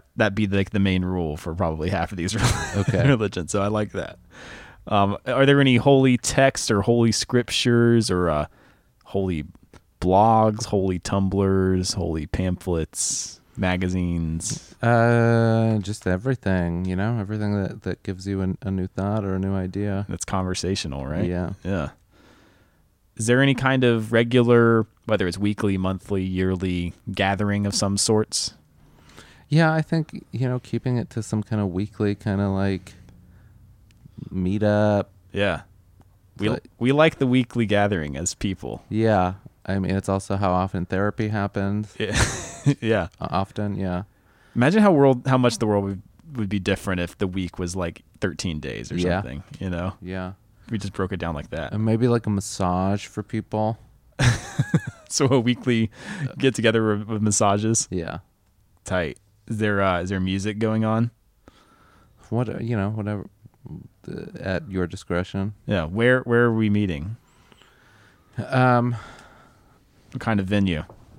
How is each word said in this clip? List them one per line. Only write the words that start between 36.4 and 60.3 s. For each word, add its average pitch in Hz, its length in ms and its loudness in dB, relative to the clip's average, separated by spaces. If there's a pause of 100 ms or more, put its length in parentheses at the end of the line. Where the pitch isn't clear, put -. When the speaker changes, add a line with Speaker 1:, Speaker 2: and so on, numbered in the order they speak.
Speaker 2:
But - 180 -4 (120)
Speaker 1:
we 127 160 2
like 156 240 4
the 135 100 0
weekly 123 380 2
gathering 101 500 0
as 85 200 -6
people. - 520 -6
Speaker 2:
Yeah. 104 460 2 (320)
I 98 140 -2
mean, 92 180 -2
it's 95 100 -4
also 98 300 -2
how 98 140 0
often 92 340 0
therapy 104 420 -2
happens. 101 720 -4
Speaker 1:
Yeah. 95 240 -4
<laughs> - 20 0 (560)
Yeah. 110 260 0 (120)
Speaker 2:
O-, - 120 -8
often, 101 440 -4
yeah. 92 280 -4 (520)
Speaker 1:
Imagine 165 260 4
how 208 100 6
world, 139 360 6
how 131 100 4
much 120 200 2
the 113 80 0
world 101 200 2
would, 98 160 -6 (340)
would 104 140 -4
be 101 100 -2
different 92 420 -2
if 85 160 -6
the 98 100 -2
week 90 320 -6
was, 90 160 -4
like, 87 280 -6 (180)
thirteen 82 400 -4
days 60 300 -10
or - 40 -6
Speaker 2:
Yeah. 87 260 0
Speaker 1:
something, 67 220 -10 (160)
you 95 100 -6
know? 90 320 -4
Speaker 2:
Yeah. 92 320 -8 (360)
Speaker 1:
We 113 80 -4
just 98 160 -6
broke 92 200 -2
it 90 40 -6
down 85 160 -4
like 73 180 -10
that. 78 220 -8
Speaker 2:
And 107 120 -2
maybe, 113 240 2
like, 117 180 0
a - 20 -2
massage 95 800 -2
for 107 160 -10
people. 110 560 -4 (400)
Speaker 1:
<laughs> 127 80 4 (840)
So 139 180 2
a 135 100 4
weekly 117 500 0 (480)
get 131 160 2
together 110 440 2
with, 104 100 -8
with 107 160 -4
massages? 107 680 2
Speaker 2:
Yeah. 87 300 -6 (640)
Speaker 1:
Tight. 85 320 -2 (300)
Is 113 100 -6
there, 104 240 2
uh, 90 200 2
is 92 80 -4
there 95 100 -2
music 98 400 -2